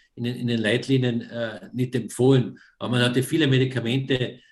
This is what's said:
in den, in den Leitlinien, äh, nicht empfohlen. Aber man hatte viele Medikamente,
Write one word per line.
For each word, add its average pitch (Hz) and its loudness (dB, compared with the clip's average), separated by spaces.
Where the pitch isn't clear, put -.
in 120 -8
den, 120 -4
in 123 -6
den 117 0
Leitlinien, 120 2
äh, 113 -10
nicht 127 -2
empfohlen. 127 2
Aber 110 -6
man 123 2
hatte 123 2
viele 156 0
Medikamente, 131 0